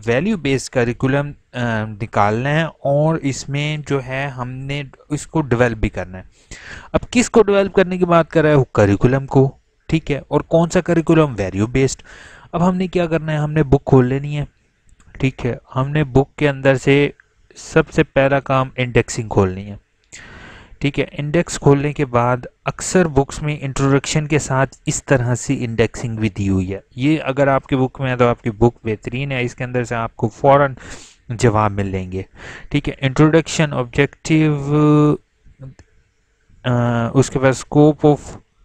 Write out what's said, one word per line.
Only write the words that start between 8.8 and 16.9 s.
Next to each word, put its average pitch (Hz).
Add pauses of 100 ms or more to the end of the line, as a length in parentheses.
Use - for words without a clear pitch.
को, 135 (440)
ठीक 160
है। 135
और 147
कौन 165
सा 180
curriculum? 160
value 98
based। 131 (520)
अब 170
हमने 185
क्या 175
करना 160
है? 151
हमने 151
बुक 135
खोल 131
लेनी 139
है, 143 (680)
ठीक -
है। 120 (140)
हमने 143
बुक 131
के 147
अंदर 135
से 143 (440)